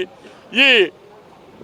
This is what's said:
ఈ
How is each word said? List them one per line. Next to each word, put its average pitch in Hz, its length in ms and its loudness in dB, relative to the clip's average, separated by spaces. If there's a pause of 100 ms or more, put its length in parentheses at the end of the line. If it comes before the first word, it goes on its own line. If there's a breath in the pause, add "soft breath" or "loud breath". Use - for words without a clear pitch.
(540 loud breath)
ఈ 240 360 0 (720)